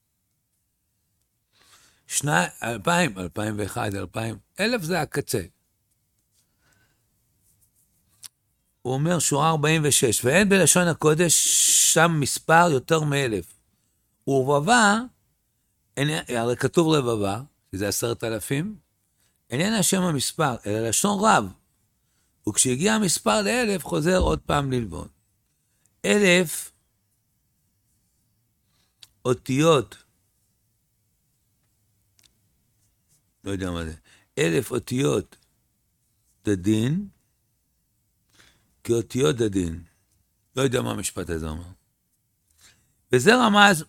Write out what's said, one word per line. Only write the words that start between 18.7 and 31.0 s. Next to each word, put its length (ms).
איננה 320
שם 200
המספר, 540
אלא 220
לשון 360
רב. 280
וכשהגיע 460
המספר 480
לאלף, 420
חוזר 340
עוד 220
פעם 320
ללבון. 360
אלף 680
אותיות, 720